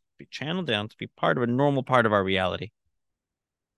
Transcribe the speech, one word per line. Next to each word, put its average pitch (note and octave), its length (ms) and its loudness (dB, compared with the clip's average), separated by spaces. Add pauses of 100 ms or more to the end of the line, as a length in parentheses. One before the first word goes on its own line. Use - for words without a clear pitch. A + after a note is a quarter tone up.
(180)
be - 120 -20
channeled E3 360 -6
down G#2+ 220 -2
to - 100 -18
be - 80 -10
part E3 300 0
of B2+ 60 0
a A#2+ 40 2
normal C3+ 360 2
part B2 220 2
of G#2+ 80 4
our G2+ 100 4
reality, F#2 480 -2 (1080)